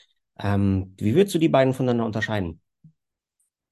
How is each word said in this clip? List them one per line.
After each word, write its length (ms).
Ähm, 560
wie 180
würdest 200
du 40
die 120
beiden 240
voneinander 320
unterscheiden? 560